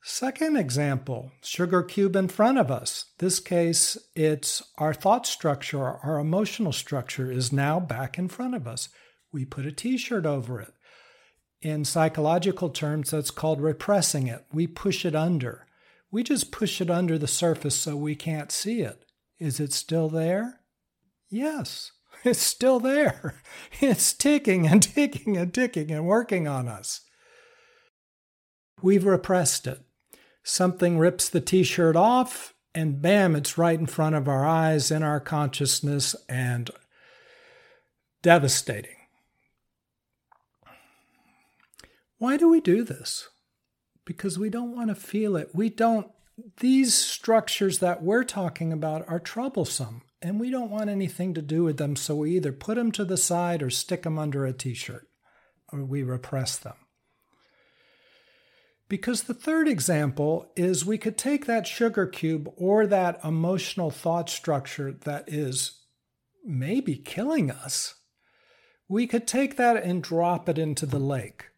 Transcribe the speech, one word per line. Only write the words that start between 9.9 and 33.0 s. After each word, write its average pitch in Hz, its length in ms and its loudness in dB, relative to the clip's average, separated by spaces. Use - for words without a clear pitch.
over 127 360 -2
it. - 120 -18
In 151 220 -4
psychological 160 840 2
terms, 147 420 -4
that's 151 180 -2
called 156 320 -2
repressing 156 680 0
it. 117 260 -8
We 165 140 0
push 185 380 -4
it 160 100 0
under. 156 520 -2
We 226 140 -2
just 262 280 -2
push - 280 -4
it 175 100 -2
under 170 280 2
the 156 100 -2
surface 156 480 0
so 151 200 -2
we 147 200 -4
can't 151 360 -6
see 220 300 -2
it. 120 220 -8
Is 147 220 -4
it 147 140 -2
still 160 360 -2
there? 175 520 -2
Yes, 269 640 -6
<laughs> - 160 -20
it's - 180 4
still 254 380 2
there. 262 640 0
<laughs> - 220 -6
It's 262 320 4
ticking 277 520 4
and 175 160 8
ticking 277 560 0
and 175 160 -2
ticking 240 380 0
and 156 160 -2
working 196 400 2
on 131 200 -2
us. 104 340 -10
We've 185 240 6
repressed 180 640 2
it. 131 160 -10
Something 180 480 2
rips 175 320 4
the 165 120 0
t-shirt 170 540 4
off, 240 600 2
and 151 280 -2